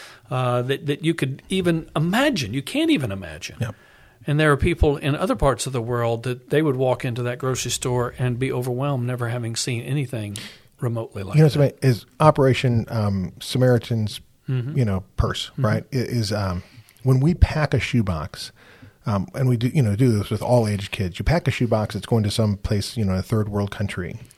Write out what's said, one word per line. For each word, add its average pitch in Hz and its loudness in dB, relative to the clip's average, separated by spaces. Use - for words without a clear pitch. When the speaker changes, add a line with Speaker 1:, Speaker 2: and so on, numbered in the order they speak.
Speaker 1:
uh, 123 0
that, 139 -4
that 143 -4
you 165 2
could 135 -4
even 175 0
imagine. 170 0
You 139 -4
can't 320 -2
even 143 0
imagine. 85 -12
Speaker 2:
Yep. 113 -6
Speaker 1:
And 147 2
there 156 6
are 139 4
people 156 2
in 143 -2
other 202 0
parts 139 0
of 131 -6
the 123 -2
world 117 -2
that 123 -8
they 156 4
would 143 2
walk 127 0
into 123 -4
that 123 -4
grocery 131 -4
store 123 -2
and 123 -2
be 131 -2
overwhelmed, 127 -2
never 120 -4
having 117 -4
seen 120 -4
anything 120 -4
remotely 113 -4
like 95 -4
Speaker 2:
You 151 8
know, 160 10
Speaker 1:
that. - 4
Speaker 2:
something 139 2
is 127 2
Operation, 131 4
um, 101 -2
Samaritan's, 120 0
Speaker 1:
Mm-hmm. 131 -4
Speaker 2:
you 135 4
know, 95 0
Purse, - -2
Speaker 1:
Mm-hmm. 135 -2
Speaker 2:
right? 110 2
It 123 -2
is, 107 -2
um, 95 -2
when 131 4
we 165 4
pack - 2
a 120 2
shoebox, 98 -2
um, 98 0
and 131 0
we 123 2
do, 120 0
you 135 2
know, 101 2
do 123 4
this 101 -2
with 107 -2
all 120 4
age 101 -2
kids. 92 -4
You 101 -8
pack 165 2
a 123 2
shoebox 110 0
that's 98 -8
going 113 2
to 104 0
some 107 2
place, - -4
you 110 0
know, 95 2
in 92 0
a 92 -2
third 107 -2
world 101 -2
country, - -6